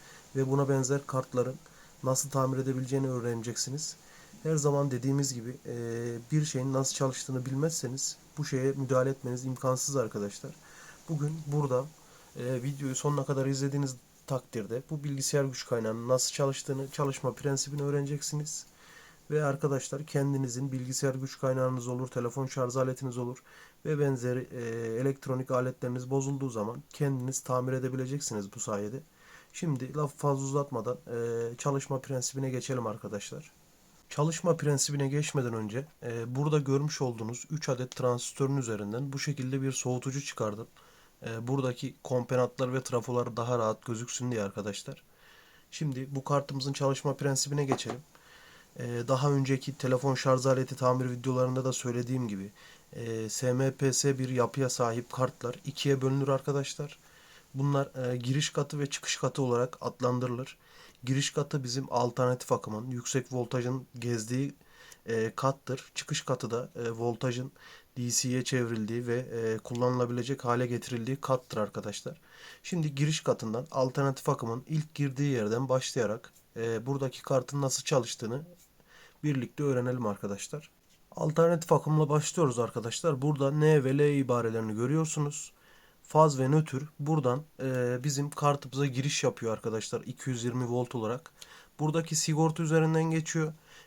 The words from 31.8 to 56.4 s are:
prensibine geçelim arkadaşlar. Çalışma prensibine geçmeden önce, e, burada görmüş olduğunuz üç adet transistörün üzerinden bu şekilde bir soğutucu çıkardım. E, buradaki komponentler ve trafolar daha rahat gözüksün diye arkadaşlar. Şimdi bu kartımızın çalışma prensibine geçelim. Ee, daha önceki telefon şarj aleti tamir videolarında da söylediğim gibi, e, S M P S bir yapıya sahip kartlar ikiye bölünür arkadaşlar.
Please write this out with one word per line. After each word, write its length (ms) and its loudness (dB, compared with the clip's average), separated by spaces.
prensibine 500 -4
geçelim 380 -2
arkadaşlar. 640 -8
Çalışma 480 2
prensibine 500 2
geçmeden 460 0
önce, 340 -4
e, 320 -4
burada 240 4
görmüş 420 2
olduğunuz 500 -4
üç 180 -4
adet 220 -2
transistörün 680 0
üzerinden 560 -2
bu 60 -4
şekilde 420 -2
bir 100 0
soğutucu 540 -2
çıkardım. 420 -4
E, 220 -6
buradaki 560 -2
komponentler 680 0
ve 100 -2
trafolar 540 -2
daha 220 0
rahat 260 0
gözüksün 460 -4
diye 120 0
arkadaşlar. 600 -8
Şimdi 440 -4
bu 80 -4
kartımızın 500 0
çalışma 420 0
prensibine 500 0
geçelim. 360 -2
Ee, 280 -4
daha 240 4
önceki 460 2
telefon 380 2
şarj 300 4
aleti 300 4
tamir 340 4
videolarında 560 2
da 80 2
söylediğim 540 -2
gibi, 240 -6
e, 360 -6
S 240 0
M 180 4
P 220 2
S 260 2
bir 100 -2
yapıya 400 2
sahip 420 0
kartlar 440 -2
ikiye 360 2
bölünür 260 2
arkadaşlar. 720 -2